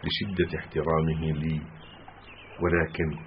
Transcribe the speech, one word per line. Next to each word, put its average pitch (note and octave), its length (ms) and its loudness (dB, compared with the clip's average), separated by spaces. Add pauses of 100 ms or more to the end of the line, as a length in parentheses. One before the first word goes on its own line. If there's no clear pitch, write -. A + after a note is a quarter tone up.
لشدة F2+ 540 0
احترامه D#2+ 720 2
لي. D#2 280 0 (1000)
ولكن E2 460 4 (180)